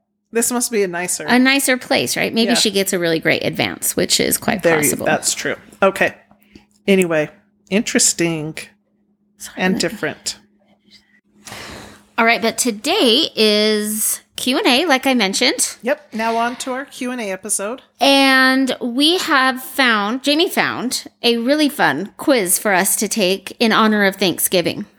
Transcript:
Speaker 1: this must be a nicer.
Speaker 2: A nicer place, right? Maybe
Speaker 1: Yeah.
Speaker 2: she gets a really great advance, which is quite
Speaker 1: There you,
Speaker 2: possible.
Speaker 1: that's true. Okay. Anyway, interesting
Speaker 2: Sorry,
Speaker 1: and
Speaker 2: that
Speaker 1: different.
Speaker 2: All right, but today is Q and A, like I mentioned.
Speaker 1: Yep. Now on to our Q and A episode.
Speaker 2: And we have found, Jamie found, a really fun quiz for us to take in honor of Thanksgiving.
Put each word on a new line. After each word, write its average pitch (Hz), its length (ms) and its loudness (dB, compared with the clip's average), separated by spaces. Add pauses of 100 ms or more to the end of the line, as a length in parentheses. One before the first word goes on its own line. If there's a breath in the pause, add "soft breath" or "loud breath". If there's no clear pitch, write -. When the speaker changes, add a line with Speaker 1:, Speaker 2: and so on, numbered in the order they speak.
(320)
Speaker 1:
this 226 180 0
must 247 200 -2
be 214 120 0
a 196 60 0
nicer. 175 380 -6
Speaker 2:
A 233 120 4
nicer 262 380 2
place, - 400 -2
right? 165 160 -2
Maybe 226 200 0
Speaker 1:
Yeah. - 20 2
Speaker 2:
she 220 160 2
gets 196 220 -2
a 196 60 -2
really 165 220 0
great 156 240 0
advance, 127 520 -4
which - 240 0
is - 180 0
quite - 240 -4
Speaker 1:
There 165 140 2
you, 151 60 0
Speaker 2:
possible. - 240 -2
Speaker 1:
that's - 280 0
true. - 220 -6 (260)
Okay. 190 320 2 (720 loud breath)
Anyway, 165 420 2 (400)
interesting 170 880 -2 (840)
Speaker 2:
Sorry, - 200 -16
Speaker 1:
and 185 160 0
Speaker 2:
that - 60 -2
Speaker 1:
different. - 580 -6 (1800 loud breath)
Speaker 2:
All 233 60 2
right, 226 160 2
but 220 160 -2
today 262 800 2
is 214 840 0 (160)
Q 254 220 -2
and 415 80 -2
A, 285 200 2
like 262 200 0
I 269 60 2
mentioned. 247 720 -2
Speaker 1:
Yep. 269 320 -4
Now 226 220 -2
on 233 200 -2
to 262 160 -8
our 262 140 -8
Q 247 240 -10
and 247 100 -8
A 208 100 -6
episode. 202 520 -6 (180)
Speaker 2:
And 262 800 4
we 285 380 0
have 262 440 0
found, 233 600 0
Jamie 302 260 2
found, 170 560 -2 (180)
a 233 140 2
really 277 320 2
fun 165 480 0
quiz 220 420 2
for 214 140 0
us 185 240 2
to 208 120 -2
take 190 520 -2
in 220 120 4
honor 214 320 4
of 196 120 2
Thanksgiving. 180 680 0 (120)